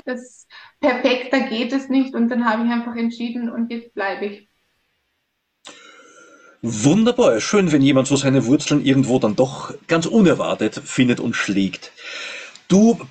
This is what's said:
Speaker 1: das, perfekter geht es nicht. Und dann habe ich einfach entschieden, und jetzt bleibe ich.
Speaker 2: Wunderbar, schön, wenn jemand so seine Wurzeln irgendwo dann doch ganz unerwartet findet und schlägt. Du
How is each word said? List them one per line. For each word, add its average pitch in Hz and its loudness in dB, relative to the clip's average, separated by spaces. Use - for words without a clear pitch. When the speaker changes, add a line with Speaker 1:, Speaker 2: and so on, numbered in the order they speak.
Speaker 1:
das, - -12
perfekter 254 0
geht 240 -4
es 269 -4
nicht. 262 0
Und 233 0
dann 240 -2
habe 226 0
ich 240 0
einfach 233 -4
entschieden, 233 -6
und 233 -6
jetzt 233 -12
bleibe 202 -6
ich. - -14
Speaker 2:
Wunderbar, 160 2
schön, 185 2
wenn 143 4
jemand 135 4
so 143 0
seine 135 2
Wurzeln 147 0
irgendwo 131 2
dann 110 0
doch - -2
ganz 165 0
unerwartet 107 2
findet 123 2
und 117 -4
schlägt. 95 -4
Du 214 6